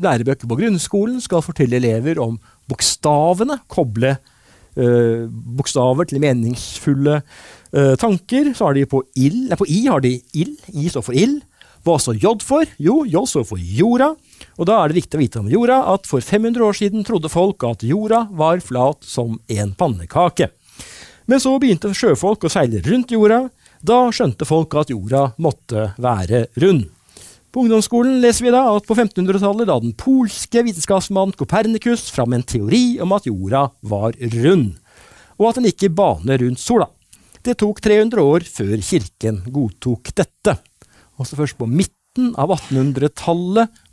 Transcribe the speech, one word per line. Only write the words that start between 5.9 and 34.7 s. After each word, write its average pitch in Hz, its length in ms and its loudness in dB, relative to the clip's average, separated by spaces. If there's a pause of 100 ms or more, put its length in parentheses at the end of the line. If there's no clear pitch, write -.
til 139 80 -4
meningsfulle, 139 1040 -2 (500)
eh, 139 240 4
tanker, 233 560 0
så 226 160 -2
har 143 80 2
de 139 160 2
på 131 140 0 (100)
ild, 156 380 0
nei, 165 80 -2
på 196 100 -2
I 214 160 0
har 160 160 2
de 127 140 2 (180)
ild, 226 220 -4 (180)
I 151 160 -4
står 127 160 -6
for 123 80 -4
ild. 262 300 0 (420)
Hva 170 160 2
står 113 160 -4
J 196 140 2 (100)
for? 302 240 0 (160)
Jo, 269 240 2
J 180 240 0
står 131 160 -2
for 90 160 -8
jorda, 240 540 2 (420)
og 165 80 -2
da 214 160 4
er 151 60 2
det 165 160 -2
viktig - 100 -10
å 156 80 0
vite 123 220 -2
om 107 80 -4
jorda 240 260 4 (160)
at - 160 -4
for 123 160 -2
fem 214 160 0
hundre 233 240 0
år 202 80 2
siden 202 320 -2
trodde 160 240 -4
folk 190 320 0
at 117 240 -2
jorda 214 460 0
var 165 260 0
flat 131 480 -2
som 117 400 -6
en 104 320 -4
pannekake. 151 720 0 (800)
Men 269 80 4
så 262 240 2
begynte 202 320 0
sjøfolk 202 480 0
å 165 80 -2
seile 117 320 0
rundt 240 320 0
jorda, 220 300 4 (340)
da 240 320 2
skjønte 160 380 -2
folk 156 260 0
at 151 160 0
jorda 123 380 0 (100)
måtte 110 540 -4 (100)
være 113 460 0 (100)
rund. 143 320 2 (640)
På 254 60 0
ungdomsskolen 233 580 2
leser 240 240 2
vi 247 80 2
da 254 220 4
at 208 100 -2
på - 140 0
femtenhundretallet 202 720 0
la 135 100 2
den 117 160 -4
polske 247 640 0
vitenskapsmannen 190 800 -2
Kopernikus 220 760 -2
fram 123 240 0
en 123 80 -2
teori 233 560 0
om 185 160 -2
at 202 80 -4
jorda 107 380 -2 (180)
var 104 320 -4 (220)
rund, 123 400 2 (640)